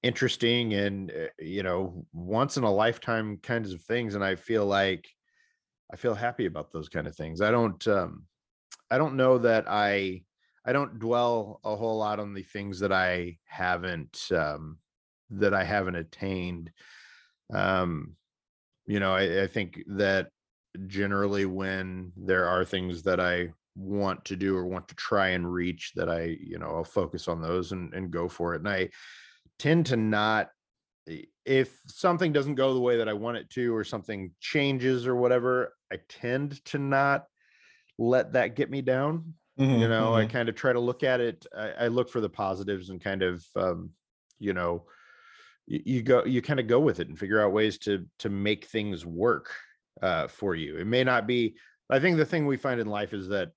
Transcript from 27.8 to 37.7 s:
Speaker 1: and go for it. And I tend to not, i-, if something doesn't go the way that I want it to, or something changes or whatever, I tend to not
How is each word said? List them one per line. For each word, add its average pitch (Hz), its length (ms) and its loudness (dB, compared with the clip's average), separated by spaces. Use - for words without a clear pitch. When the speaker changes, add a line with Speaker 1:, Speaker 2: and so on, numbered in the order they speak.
Speaker 1:
and 92 180 -6
go 87 180 -4
for 85 260 -4
it. 78 40 -4
And 87 100 -4
I 92 200 0
tend 160 280 4
to 131 100 2
not, 107 540 2
i-, 80 160 -12
if 131 420 2
something 175 460 0
doesn't 143 220 2
go 135 180 2
the 127 80 2
way 123 160 4
that 110 120 0
I 107 40 -2
want 113 240 -4
it - 140 -12
to, 120 240 -2
or 107 80 -2
something 98 580 -8
changes 131 640 0
or 127 80 0
whatever, 123 600 2
I 95 80 -10
tend 139 560 -6
to - 140 -4
not 139 480 2